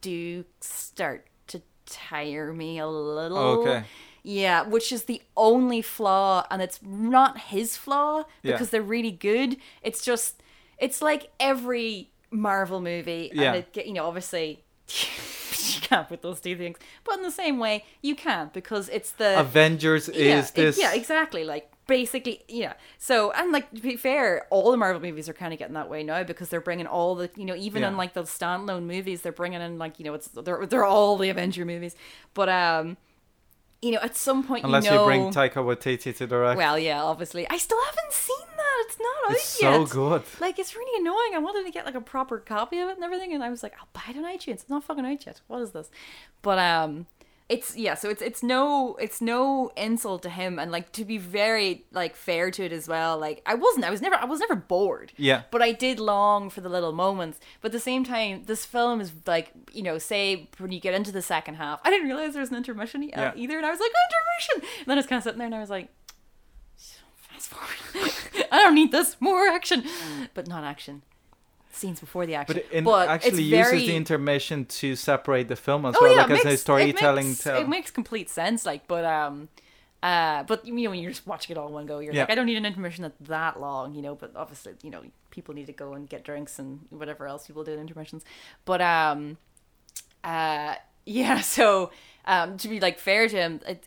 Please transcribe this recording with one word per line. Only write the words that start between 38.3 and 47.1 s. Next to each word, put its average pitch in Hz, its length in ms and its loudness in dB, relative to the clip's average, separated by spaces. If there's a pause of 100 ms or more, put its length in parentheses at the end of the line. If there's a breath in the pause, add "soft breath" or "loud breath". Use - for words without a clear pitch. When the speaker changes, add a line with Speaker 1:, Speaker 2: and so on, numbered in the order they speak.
Speaker 1:
that. 554 320 -2
It's - 100 -12
not 480 340 -2
out - 40 -
Speaker 2:
It's - 80 0
so 151 380 4
Speaker 1:
yet. 143 80 -2
Speaker 2:
good. 135 340 0 (160)
Speaker 1:
Like, 359 180 -4
it's 381 160 -8
really 466 280 -6
annoying. 403 340 0
I 320 40 -2
wanted 392 260 -4
to 349 60 -10
get, 339 140 -10
like, 262 100 -8
a 254 40 -6
proper 262 400 -6
copy 226 400 -4
of 359 80 -2
it 381 80 -6
and 359 80 -10
everything, 359 300 -6
and 285 100 -4
I 240 60 -6
was 240 120 -8
like, 208 160 -12
"I'll - 140 -20
buy - 180 -14
it 247 80 -14
on 302 60 -8
iTunes." 349 300 -10
It's - 160 -14
not 285 160 -4
fucking 285 200 -6
out 277 200 -6
yet. - 220 -18
What 240 140 -8
is 208 100 -8
this? 160 200 -14 (500 loud breath)
But, 196 180 2
um, 165 480 2 (420 soft breath)